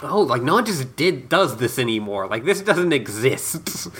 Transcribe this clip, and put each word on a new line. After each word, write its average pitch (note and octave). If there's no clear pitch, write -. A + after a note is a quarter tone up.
"Oh, F3+
like, B2
no C#3+
one A#3
just D3
did, D3+
does D#3+
this A#2
anymore. G#2
Like, A2+
this G3
doesn't F3+
exist." A#2